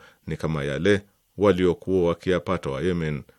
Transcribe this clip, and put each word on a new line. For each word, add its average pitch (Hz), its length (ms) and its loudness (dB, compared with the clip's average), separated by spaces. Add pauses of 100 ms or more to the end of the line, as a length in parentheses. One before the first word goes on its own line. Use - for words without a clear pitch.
(260)
ni 78 100 -6
kama 78 280 -4
yale 85 360 2 (380)
waliokuwa 90 720 2
wakiyapata 85 600 -2
wa 67 100 -6
Yemen 80 420 -2 (160)